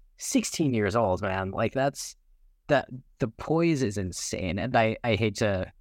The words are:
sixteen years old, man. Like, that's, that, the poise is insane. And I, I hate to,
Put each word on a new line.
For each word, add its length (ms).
sixteen 560
years 220
old, 260
man. 280
Like, 240
that's, 420
that, 200
the 100
poise 540
is 160
insane. 640
And 180
I, 260
I 120
hate 220
to, 440